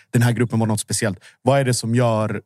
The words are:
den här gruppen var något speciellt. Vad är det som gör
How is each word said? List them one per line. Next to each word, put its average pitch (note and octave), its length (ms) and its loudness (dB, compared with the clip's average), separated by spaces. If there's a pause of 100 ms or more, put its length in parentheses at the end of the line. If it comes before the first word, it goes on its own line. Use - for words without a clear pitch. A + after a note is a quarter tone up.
den A#2+ 120 2
här A#2+ 100 2
gruppen A2+ 280 -2
var A2 80 0
något G#2+ 120 -2
speciellt. G2 400 -4 (220)
Vad C#3 180 4
är C3+ 60 0
det B2 80 0
som A2+ 220 -4
gör A2 500 0